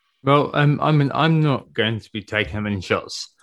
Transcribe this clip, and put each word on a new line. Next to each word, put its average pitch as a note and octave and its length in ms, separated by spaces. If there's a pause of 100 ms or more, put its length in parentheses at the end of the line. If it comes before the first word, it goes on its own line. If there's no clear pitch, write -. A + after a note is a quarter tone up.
(220)
Well, C#3 320
um, D3 280
I D3 100
mean, C#3+ 220
I'm D#3+ 260
not C#3+ 320
going A2 280
to - 120
be G#2+ 80
taking G#2 340
that G#2+ 80
many G2+ 200
shots - 500 (100)